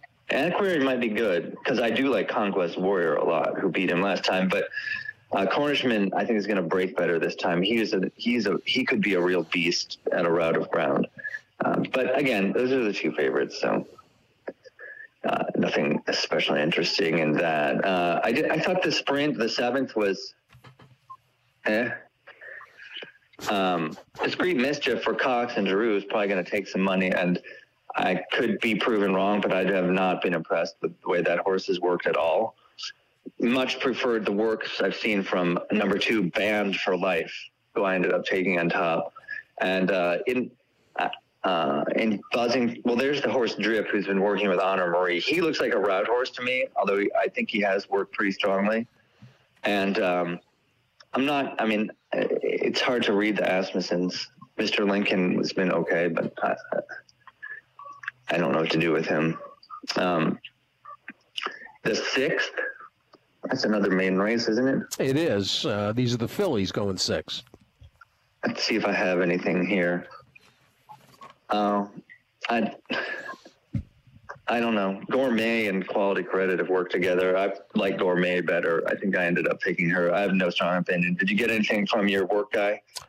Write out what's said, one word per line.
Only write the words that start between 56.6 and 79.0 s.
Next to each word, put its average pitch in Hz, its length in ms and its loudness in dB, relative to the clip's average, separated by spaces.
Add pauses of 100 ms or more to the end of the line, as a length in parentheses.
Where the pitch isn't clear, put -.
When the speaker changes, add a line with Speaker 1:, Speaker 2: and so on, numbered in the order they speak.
Speaker 1:
I 85 60 0
don't 85 160 2
know 76 80 2
what 80 120 0
to 82 60 2
do 82 140 2
with - 140 2
him. 78 320 0 (580)
Um, 90 420 0 (1400)
the - 120 -2
sixth, - 560 -2 (920)
that's - 200 -2
another 104 260 2
maiden 92 300 2
race, 113 280 0
isn't 120 200 2
it? - 140 2 (160)
Speaker 2:
It 135 180 2
is. 113 480 2
Uh, 104 300 0
these 120 180 2
are 123 60 0
the 113 100 -2
fillies 127 440 0
going 98 260 -2
six. - 440 -4 (1040)
Speaker 1:
Let's - 180 -6
see 113 120 0
if 101 80 0
I 101 80 0
have 92 300 2
anything 90 440 0
here. 87 400 0 (1400)
Uh, 101 380 2 (640)
I, 233 240 0 (1700)
I 120 120 2
don't 117 140 0
know. 98 260 -2 (100)
Gourmet 117 580 2
and 95 180 -2
Quality 98 360 0
Credit 92 360 0
have 90 100 -2
worked 92 240 0
together. 92 460 2
I 101 140 0 (220)
like 98 240 0
Gourmet 90 440 2
better. - 460 0
I - 80 0
think 95 200 -2